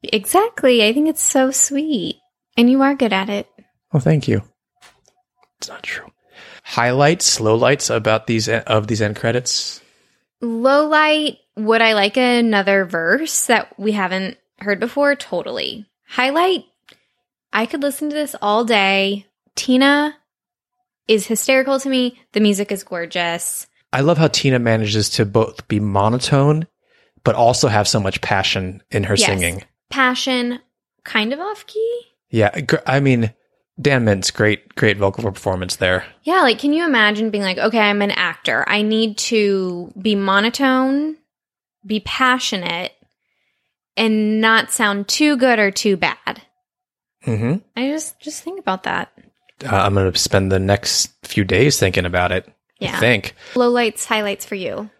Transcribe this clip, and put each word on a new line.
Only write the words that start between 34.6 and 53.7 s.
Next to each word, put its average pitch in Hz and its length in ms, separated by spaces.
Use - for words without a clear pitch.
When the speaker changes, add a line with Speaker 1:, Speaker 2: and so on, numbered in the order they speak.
Speaker 2:
great 104 220
vocal 101 340
performance 92 440
there. 92 300
Speaker 1:
Yeah. 359 180
Like, 247 160
can 294 160
you 330 120
imagine 220 440
being 202 140
like, 185 160
"Okay, 220 200
I'm 208 220
an 202 100
actor. 160 560
I 208 140
need 214 360
to 190 720
be 202 160
monotone, 262 1040
be 214 140
passionate, 196 920
and 220 460
not 220 300
sound 202 360
too 294 300
good 240 220
or 202 120
too 196 260
bad." - 440
Speaker 2:
Mm-hmm. 117 300
Speaker 1:
I 254 140
just, 302 300
just - 240
think 370 160
about 185 240
that. - 280
Speaker 2:
Uh, 135 120
I'm 98 180
gonna 95 220
spend 95 360
the 95 80
next - 520
few - 200
days 98 360
thinking 92 260
about 90 260
it, 90 160
I - 40
Speaker 1:
Yeah. 196 140
Speaker 2:
think. 113 340
Speaker 1:
Lowlights, 240 520